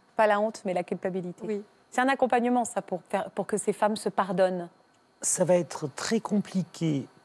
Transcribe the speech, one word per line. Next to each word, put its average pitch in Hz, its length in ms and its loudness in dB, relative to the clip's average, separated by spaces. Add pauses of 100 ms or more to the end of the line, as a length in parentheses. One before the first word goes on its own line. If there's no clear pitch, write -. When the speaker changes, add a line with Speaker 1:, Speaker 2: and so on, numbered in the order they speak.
(160)
Speaker 1:
Pas 220 120 6
la 208 120 4
honte, 220 240 -2
mais 185 100 -2
la 180 100 -2
culpabilité. 180 640 -6
Speaker 2:
Oui. 208 160 -4 (300)
Speaker 1:
C'est - 100 -2
un 262 80 2
accompagnement, 247 540 2
ça, - 180 -4
pour 180 280 -6
faire, 190 220 -2
pour 196 160 -6
que 208 100 -2
ces 190 160 0
femmes 214 240 0
se - 120 -6
pardonnent. 185 600 0 (520)
Speaker 3:
Ça - 240 0
va 180 100 6
être 156 400 -2
très - 240 0
compliqué 165 880 -2 (180)